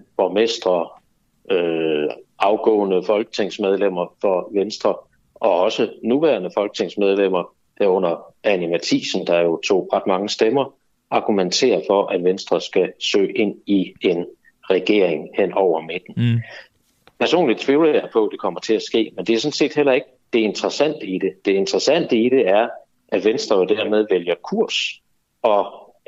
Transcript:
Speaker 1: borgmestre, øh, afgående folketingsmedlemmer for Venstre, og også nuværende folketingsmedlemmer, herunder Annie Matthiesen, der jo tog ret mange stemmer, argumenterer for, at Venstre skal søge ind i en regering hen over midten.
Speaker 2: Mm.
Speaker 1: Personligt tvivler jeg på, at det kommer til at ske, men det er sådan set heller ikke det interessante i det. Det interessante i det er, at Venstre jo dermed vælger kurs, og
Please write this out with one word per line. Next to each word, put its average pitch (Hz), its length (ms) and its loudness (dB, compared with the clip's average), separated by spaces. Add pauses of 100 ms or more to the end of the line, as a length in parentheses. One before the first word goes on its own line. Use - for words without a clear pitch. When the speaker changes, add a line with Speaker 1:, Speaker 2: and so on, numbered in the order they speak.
(180)
Speaker 1:
borgmestre, 92 680 0 (640)
øh, 80 580 0 (300)
afgående 104 640 2
folketingsmedlemmer 98 1160 -2
for 92 320 0
Venstre, 101 420 -2 (400)
og 92 240 0
også 110 300 0 (140)
nuværende 120 500 0
folketingsmedlemmer, 98 1000 0 (260)
herunder 92 540 0 (100)
Annie 90 260 0
Matthiesen, 85 580 -2
der 87 140 4
jo 82 260 2
tog 92 260 0
ret 98 140 0
mange 101 220 0
stemmer, 120 440 0 (380)
argumenterer 101 760 2
for, 98 200 4
at 92 160 -2
Venstre 92 380 0
skal - 380 0
søge 98 320 0
ind 107 240 -2 (120)
i 98 340 0
en 90 240 0 (440)
regering 90 580 2 (100)
hen 95 160 0
over 87 280 0
midten. 82 320 -12 (200)
Speaker 2:
Mm. 117 60 0 (800)
Speaker 1:
Personligt 127 400 2
tvivler 151 340 2
jeg 107 200 0
på, 110 120 2
at 98 60 -2
det - 80 -10
kommer 92 200 -6
til - 140 -2
at 98 80 2
ske, - 340 -2
men 90 100 -8
det 113 100 2
er 113 40 0
sådan 147 140 -4
set 151 220 0
heller 143 180 2
ikke 131 140 0 (260)
det 120 60 2
interessante 107 680 -2
i 92 120 -4
det. 95 120 -2 (140)
Det 101 60 4
interessante 98 680 0
i 117 120 2
det 123 200 4
er, 107 180 4 (400)
at 92 180 0
Venstre 113 300 0
jo 92 100 4
dermed 104 460 0
vælger 87 320 0
kurs, - 580 -4 (400)
og 104 240 2 (420)